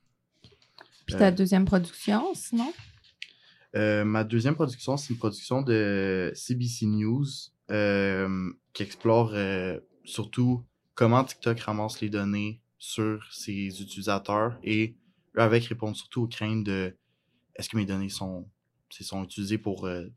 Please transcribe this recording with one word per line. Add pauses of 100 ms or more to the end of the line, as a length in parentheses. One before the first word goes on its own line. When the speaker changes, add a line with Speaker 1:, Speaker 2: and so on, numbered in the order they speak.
(1040)
Speaker 1:
Puis
ta
Speaker 2:
Euh,
Speaker 1:
deuxième
production,
sinon ? (1000)
Speaker 2:
Euh,
ma
deuxième
production,
c'est
une
production
de
C
B
C
News, (460)
euh, (220)
qui
explore,
euh, (240)
surtout (280)
comment
TikTok
ramasse
les
données (160)
sur
ses
utilisateurs
et (380)
eux,
avec,
répondre
surtout
aux
craintes
de (600)
est-ce
que
mes
données
sont, (420)
c'est,
sont
utilisées
pour,
euh, (120)